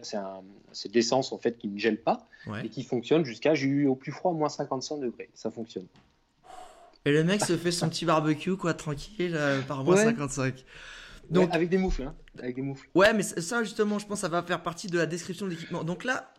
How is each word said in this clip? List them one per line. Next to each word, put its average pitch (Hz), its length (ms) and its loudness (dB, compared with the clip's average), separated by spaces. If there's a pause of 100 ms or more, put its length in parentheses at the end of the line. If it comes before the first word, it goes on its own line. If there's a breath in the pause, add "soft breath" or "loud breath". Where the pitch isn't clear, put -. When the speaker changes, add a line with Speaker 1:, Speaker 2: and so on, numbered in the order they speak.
Speaker 1:
c'est - 140 -6
un, 95 240 -8 (300)
c'est - 180 -10
de 101 40 -6
l'essence, 120 380 2
en 107 80 -6
fait, 120 180 0
qui 113 120 -8
ne 101 100 -6
gèle 107 200 2
pas - 280 -2 (180 loud breath)
Speaker 2:
Ouais. 107 200 -6
Speaker 1:
et - 40 -8
qui 131 140 -8
fonctionne 139 420 2
jusqu'à, 131 300 2
j'ai 139 120 0
eu 139 200 4
au 131 80 4
plus 143 160 -8
froid, 180 220 -2
moins 151 160 0
cinquante-cinq 143 500 -6
degrés. 120 340 -6
Ça - 160 -8
fonctionne. 95 380 -10 (1200 loud breath)
Speaker 2:
Et 143 60 4
le 151 120 6
mec 202 180 2
se 175 160 2
fait 175 140 0
son 170 180 0
petit 165 160 -4
barbecue, 156 500 2
quoi, 175 200 0
tranquille, 165 600 -4
euh, 139 260 2
par 135 180 -6
Speaker 1:
Ouais. 135 60 -4
Speaker 2:
moins 180 180 8
cinquante-cinq. 139 500 0
Speaker 1:
Ouais, - 100 -20 (680 loud breath)
Speaker 2:
Donc 180 240 6
Speaker 1:
avec 165 140 2
des 185 80 4
moufles, 185 260 0
hein, 160 120 -10 (220)
avec 123 180 -6
des 131 60 -4
moufles. 139 320 -8
Speaker 2:
Ouais, 202 200 8
mais 202 100 2
c'est - 180 -4
ça, 233 220 -2
justement, 208 360 0
je 202 60 -8
pense 208 140 -8
que - 20 -8
ça 180 80 -2
va 175 140 0
faire 175 180 -2
partie 175 260 -8
de 175 100 0
la 165 100 2
description 175 400 -8
de 190 40 -4
l'équipement. 165 320 -8
Donc 170 200 -4
là, - 360 -4